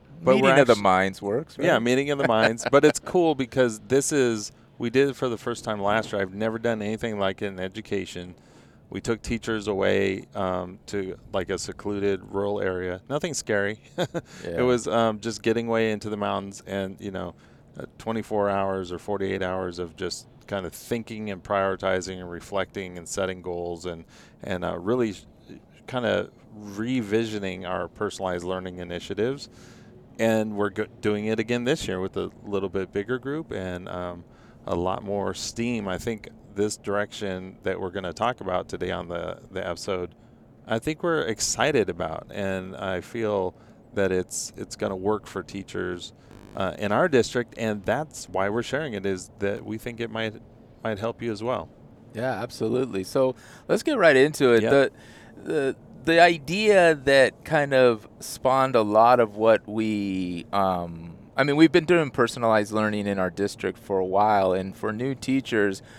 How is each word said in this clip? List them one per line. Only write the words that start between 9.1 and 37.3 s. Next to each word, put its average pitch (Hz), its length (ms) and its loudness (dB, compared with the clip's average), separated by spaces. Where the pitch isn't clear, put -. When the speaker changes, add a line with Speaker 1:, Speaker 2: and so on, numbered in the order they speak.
Speaker 1:
teachers 110 460 -4
away, 98 560 0
um, 92 520 -4
to, 95 300 -6
like, 95 180 -2
a 92 80 -2
secluded 101 640 -2
rural 101 300 -2
area. 92 480 -4
Nothing 147 260 -4
scary. 104 440 -2
<laughs> - 100 -14
Speaker 2:
Yeah. 139 600 -6
Speaker 1:
It 120 40 2
was, 123 240 2
um, 113 340 2
just 107 220 -8
getting 117 260 0
way 113 220 2
into 107 200 -6
the 104 60 -6
mountains 98 500 -4
and, 98 340 -4
you 101 100 -8
know, 92 240 -8
uh, 65 60 -10
twenty-four 107 500 -2
hours 98 440 -2
or 85 60 -6
forty-eight 95 460 -4
hours 92 340 -4
of 85 180 -8
just - 300 -8
kind 95 180 -4
of 80 80 -10
thinking 110 560 -8
and 92 120 -8
prioritizing 95 760 0
and 90 100 -12
reflecting 90 680 -6
and 82 100 -14
setting 92 340 -4
goals 87 440 -6
and, 82 180 -8
and, 90 220 -4
uh, 87 120 -4
really 110 360 0
sh-, - 120 -16
kind 123 180 -4
of 98 240 0
revisioning 107 960 -2
our 90 180 -2
personalized 92 580 -4
learning 92 340 -6
initiatives. 92 720 -6
And 110 380 2
we're 101 140 0
go-, 104 160 -4
doing 104 260 0
it 110 120 0
again 120 240 -2
this 139 240 -2
year 92 140 -4
with 95 160 -6
a 92 140 -4
little 98 240 -2
bit 92 240 -6
bigger 110 280 -4
group. 143 320 -8
And, 92 360 -8
um, 90 360 -8
a 101 80 -2
lot 90 280 -2
more 98 320 -4
steam. 117 540 -4
I 92 100 -4
think 113 300 -8
this 101 220 0
direction 98 840 -6